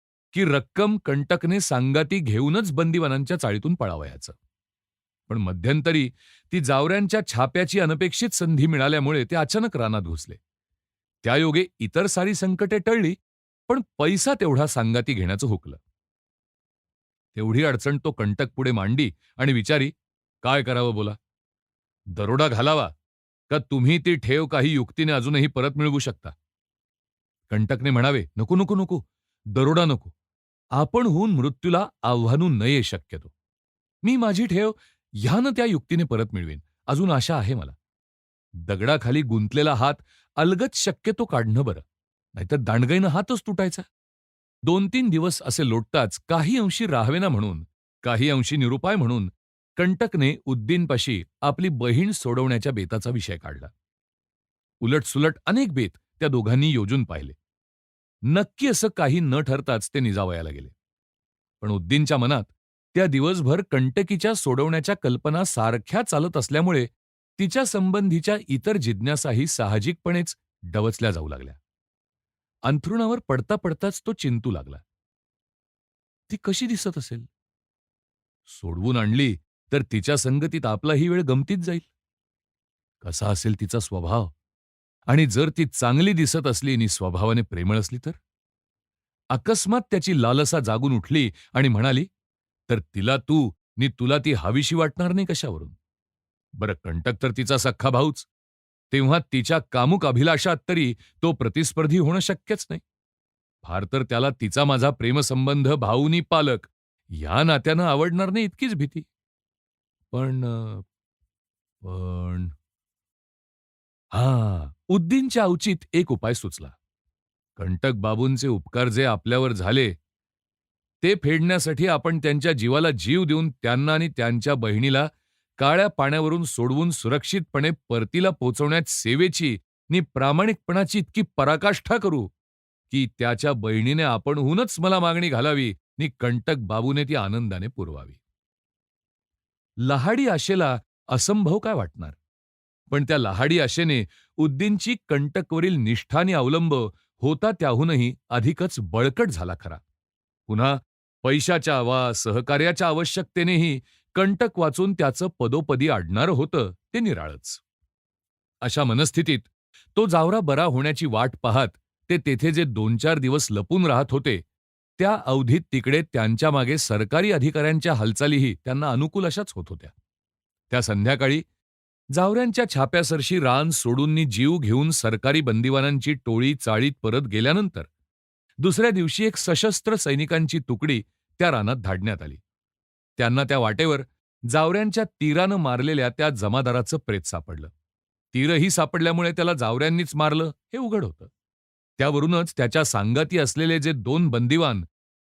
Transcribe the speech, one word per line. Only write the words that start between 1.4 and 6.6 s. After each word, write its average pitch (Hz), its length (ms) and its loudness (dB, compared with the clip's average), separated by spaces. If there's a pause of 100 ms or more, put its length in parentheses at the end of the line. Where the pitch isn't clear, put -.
सांगाती 143 580 0
घेऊनच 151 540 0
बंदिवानांच्या 160 640 0
चाळीतून 117 380 -2
पळावयाचं. 76 580 -8 (960)
पण 113 100 -4
मध्यंतरी 127 720 0 (420)
ती 175 80 0